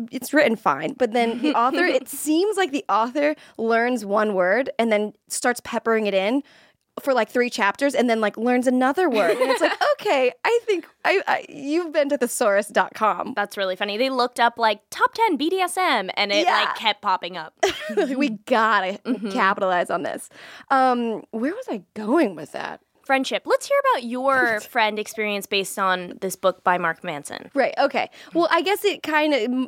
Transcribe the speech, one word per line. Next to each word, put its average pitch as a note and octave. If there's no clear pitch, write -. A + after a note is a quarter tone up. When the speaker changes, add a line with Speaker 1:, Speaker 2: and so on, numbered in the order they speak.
Speaker 1:
it's -
written A#3
fine, D3
but A#3+
then A#3
the D4
author, C4+
it C4+
Speaker 2:
<laughs> -
Speaker 1:
seems F4
like F#4
the C#4+
author B3+
learns A#3
one G#3+
word F#3+
and A#3
then G#3
starts -
peppering A3
it G3
in G#3
for, C#4
like, A3
three B3
chapters B3
and A#3
then, A3+
like, G#3
learns B3
another C4+
word. G#3+
And B4+
it's B4
like, D#4
Speaker 2:
<laughs> C#5+
Speaker 1:
"Okay, C4+
I A#4
think F#4
I, F4
I, -
you've D4+
been D4
to C#4+
thesaurus.com." G3+
Speaker 2:
That's G3+
really F#3+
funny. G3+
They C4
looked B3
up, A#3
like, A3
"top A4+
ten G#4+
B D4
D F#4
S F4+
M," C4
and G3+
it, G3+
Speaker 1:
Yeah. G#3+
Speaker 2:
like, -
kept A3
popping F#3
up. D#3+
Speaker 1:
<laughs> G#3+
We D4
gotta G#3
Speaker 2:
Mm-hmm. G#3+
Speaker 1:
capitalize F#3+
on F3
this. -
Um, A#3+
where B3
was B4+
I A3+
going G#3+
with D3+
that? -
Speaker 2:
Friendship. C4+
Let's A#4+
hear C#5
about C#4
your B3
Speaker 1:
<laughs> -
Speaker 2:
friend G#3+
experience G#3
based G3
on F#3
this F#3
book -
by F3+
Mark E3+
Manson. D3+
Speaker 1:
Right, C4
okay. B3+
Well, E4+
I E4+
guess F#4+
it F4
kinda, D4+
m-, B3